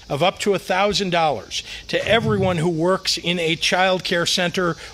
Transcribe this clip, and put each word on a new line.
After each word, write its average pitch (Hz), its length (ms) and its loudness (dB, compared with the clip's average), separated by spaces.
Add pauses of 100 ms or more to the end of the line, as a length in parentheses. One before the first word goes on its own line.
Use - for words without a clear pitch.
of 147 140 -2
up 190 160 2
to 208 160 2
a 170 40 0
thousand 196 520 0
dollars 160 520 0 (240)
to - 180 -2
everyone 202 520 2
who 160 100 0
works 180 500 0
in 175 220 -2
a 165 160 0
child 185 480 2
care 170 220 0
center 175 500 0 (180)